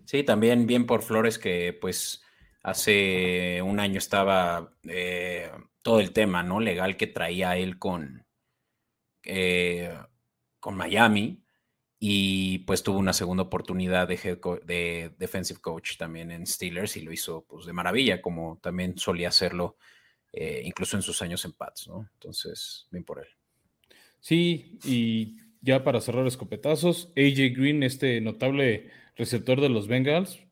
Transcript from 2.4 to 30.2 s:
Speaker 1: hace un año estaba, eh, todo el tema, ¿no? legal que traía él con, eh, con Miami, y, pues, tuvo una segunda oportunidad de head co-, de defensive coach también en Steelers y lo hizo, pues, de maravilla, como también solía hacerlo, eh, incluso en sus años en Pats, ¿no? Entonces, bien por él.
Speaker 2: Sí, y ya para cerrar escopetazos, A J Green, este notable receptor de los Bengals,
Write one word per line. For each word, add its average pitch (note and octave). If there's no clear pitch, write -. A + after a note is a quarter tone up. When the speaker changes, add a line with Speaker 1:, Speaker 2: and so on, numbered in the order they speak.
Speaker 1:
hace F#2
un G2+
año G2
estaba, F#2
eh, F2+
todo A2+
el F#2+
tema, F#2+
¿no? F#2
legal F#2+
que -
traía F2+
él F#2
con, D2
eh, F2
con G2+
Miami, G#2
y, F#2+
pues, -
tuvo G2
una F#2+
segunda F#2
oportunidad F2+
de F2+
head F2+
co-, F2+
de E2+
defensive F2+
coach -
también E2
en E2+
Steelers F2+
y F2+
lo D#2
hizo, E2
pues, -
de E2+
maravilla, F#2
como E2
también F2+
solía F2
hacerlo, F2
eh, D2
incluso F2+
en G2
sus -
años F2
en E2
Pats, -
¿no? G2
Entonces, -
bien F2
por C#2
él. -
Speaker 2:
Sí, E3+
y A2+
ya C3
para A#2+
cerrar B2+
escopetazos, D3+
A C#3
J C3+
Green, C#3
este B2+
notable B2
receptor B2
de C#3
los G#2+
Bengals, C#3+